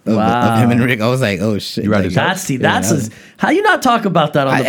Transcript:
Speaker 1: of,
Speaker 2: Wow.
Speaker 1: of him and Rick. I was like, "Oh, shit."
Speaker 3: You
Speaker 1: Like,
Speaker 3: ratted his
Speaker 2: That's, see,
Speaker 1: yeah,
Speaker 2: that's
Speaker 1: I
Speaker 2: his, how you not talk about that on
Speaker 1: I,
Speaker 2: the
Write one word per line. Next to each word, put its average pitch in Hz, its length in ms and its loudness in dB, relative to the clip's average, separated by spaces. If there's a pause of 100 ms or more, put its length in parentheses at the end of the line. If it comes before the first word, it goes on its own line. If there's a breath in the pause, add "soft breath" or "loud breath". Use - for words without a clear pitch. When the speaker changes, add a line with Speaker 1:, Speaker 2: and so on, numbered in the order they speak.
Speaker 1:
of, 110 100 0
Speaker 2:
Wow. 117 380 2
Speaker 1:
of 113 100 2
him 117 60 2
and 120 120 2
Rick. 120 200 0
I 113 60 2
was 131 120 0
like, 101 200 0
"Oh, 104 180 -2
shit." - 260 -8
Speaker 3:
You 101 60 0
Speaker 1:
Like, 107 80 2
Speaker 3:
ratted 92 80 2
his 90 80 -2
Speaker 2:
That's, 180 260 0
see, - 140 -6
Speaker 1:
yeah, 123 80 -4
Speaker 2:
that's 175 280 0
Speaker 1:
I 170 40 2
Speaker 2:
his, 113 160 -4 (260 loud breath)
how 202 140 -2
you 349 120 2
not 370 200 0
talk 226 240 0
about 170 260 0
that 139 140 0
on 135 80 0
Speaker 1:
I, 135 80 0
Speaker 2:
the - 60 -2